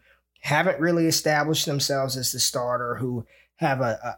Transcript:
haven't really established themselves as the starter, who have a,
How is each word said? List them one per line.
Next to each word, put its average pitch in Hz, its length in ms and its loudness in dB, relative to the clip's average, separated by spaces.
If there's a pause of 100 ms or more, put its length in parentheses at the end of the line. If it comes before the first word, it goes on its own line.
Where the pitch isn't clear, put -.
(400)
haven't 160 400 2
really 165 260 4
established 156 600 2
themselves 139 500 0
as 127 160 -4
the 127 80 -4
starter, 123 540 -2
who 120 320 -4 (300)
have 139 260 0
a, 117 360 -4